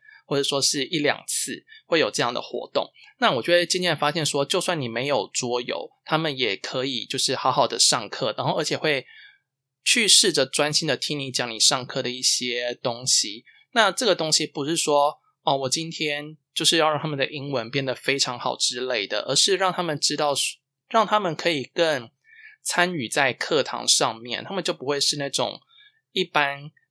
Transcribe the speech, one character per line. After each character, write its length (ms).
或 100
者 60
说 180
是 240
一 140
两 280
次 380
会 120
有 120
这 120
样 120
的 80
活 320
动。 160
那 120
我 80
就 140
会 100
渐 160
渐 160
发 160
现 120
说， 200
就 160
算 180
你 80
没 200
有 260
桌 300
游， 260
他 140
们 180
也 180
可 300
以 220
就 120
是 160
好 160
好 160
的 120
上 320
课， 260
然 100
后 120
而 40
且 140
会 300
去 240
试 240
着 160
专 260
心 140
的 80
听 240
你 120
讲 200
你 80
上 280
课 160
的 80
一 120
些 600
东 240
西。 380
那 180
这 160
个 80
东 160
西 160
不 180
是 120
说， 420
哦， 140
我 120
今 220
天 460
就 100
是 120
要 140
让 80
他 100
们 100
的 120
英 200
文 200
变 140
得 100
非 240
常 200
好 180
之 240
类 260
的， 220
而 60
是 220
让 160
他 100
们 160
知 180
道， 180
让 180
他 120
们 160
可 160
以 140
更 460
参 320
与 140
在 240
课 300
堂 240
上 340
面， 240
他 100
们 80
就 100
不 140
会 140
是 160
那 120
种 320
一 100
般 480